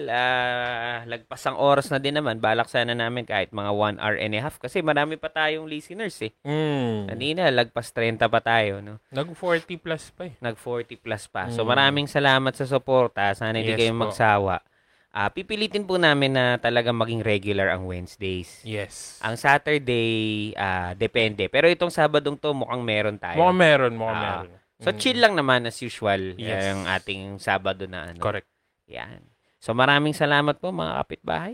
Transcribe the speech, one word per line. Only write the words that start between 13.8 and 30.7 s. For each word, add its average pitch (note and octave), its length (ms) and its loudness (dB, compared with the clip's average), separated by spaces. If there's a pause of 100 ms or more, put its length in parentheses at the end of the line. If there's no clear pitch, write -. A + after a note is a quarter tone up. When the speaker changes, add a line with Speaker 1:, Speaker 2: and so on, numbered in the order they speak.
Speaker 2:
po. A#2 80 -2
Speaker 1:
magsawa. G2+ 560 2 (500)
Ah, G2+ 160 -4
pipilitin G3+ 640 -4
po F#3 80 2
namin C#3 400 4
na B2 80 4 (100)
talaga A#2+ 360 2
maging A2+ 340 -2
regular G2 460 2
ang F#2 120 -2
Wednesdays. F2+ 800 -8
Speaker 2:
Yes. G#2 580 -10
Speaker 1:
Ang A2+ 200 -6 (400)
Saturday, A2+ 720 -2
ah, F#2 400 -4
depende. G#2+ 540 0
Pero C#3+ 180 2
itong F3 240 2
Sabadong D3 460 2
to, D3+ 160 -4
mukhang B2 300 -4
meron G#2+ 360 0
tayo. F2 180 -8
Speaker 2:
Mukhang F3+ 220 6
meron, C#3+ 380 6
mukhang A2 220 -4
Speaker 1:
Ah, D2+ 60 -4 (200)
Speaker 2:
meron. F2 60 -16 (280)
Speaker 1:
so, C3 120 -2
Speaker 2:
Mm. G#3 80 -4
Speaker 1:
chill G#3+ 200 0
lang A3 160 6
naman C3 320 2
as A#2 140 -8
usual G2 560 -2
Speaker 2:
Yes. G#2+ 320 -4
Speaker 1:
ang G2 180 -4
ating F#2+ 520 -4
Sabado F#2+ 480 -2
na F2 260 -12
ano. E2+ 80 -16
Speaker 2:
Correct. G2 280 -4 (380)
Speaker 1:
Yan. - 360 -14 (360)
So, - 160 -6
maraming C#3+ 400 2
salamat D3 420 2
po, F3+ 160 -8